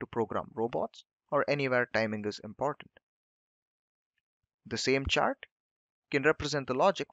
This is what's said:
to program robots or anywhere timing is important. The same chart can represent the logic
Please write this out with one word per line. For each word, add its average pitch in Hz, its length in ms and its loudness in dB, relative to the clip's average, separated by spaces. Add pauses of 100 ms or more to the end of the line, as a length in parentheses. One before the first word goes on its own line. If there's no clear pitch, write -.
to - 40 -8
program 107 480 -2
robots - 520 -4 (260)
or 143 180 2
anywhere 131 440 2
timing 110 320 0
is 104 140 -4
important. 131 520 -6 (1700)
The 117 120 -8
same 135 280 0
chart - 400 0 (680)
can 139 120 0
represent 147 440 0
the 127 60 0
logic 156 400 2